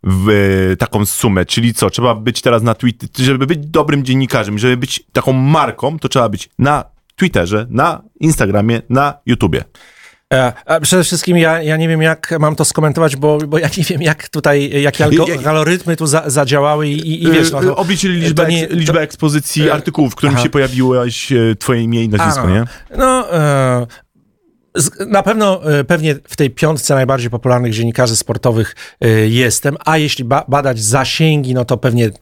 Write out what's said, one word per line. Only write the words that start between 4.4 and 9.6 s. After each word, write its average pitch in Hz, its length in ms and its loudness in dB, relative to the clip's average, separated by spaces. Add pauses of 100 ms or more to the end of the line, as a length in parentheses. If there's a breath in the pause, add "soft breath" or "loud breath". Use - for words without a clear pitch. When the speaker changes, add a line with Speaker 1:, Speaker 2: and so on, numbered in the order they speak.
Speaker 1:
żeby 127 180 2
być - 260 -6 (100)
taką 131 200 0
marką, 139 680 0
to 135 100 -4
trzeba 120 200 2
być 101 200 -8 (100)
na 139 240 2 (320)
Twitterze, 107 540 0
na 139 320 0 (180)
Instagramie, 113 720 0
na 139 240 0 (120)
YouTubie. 101 380 0 (680 loud breath)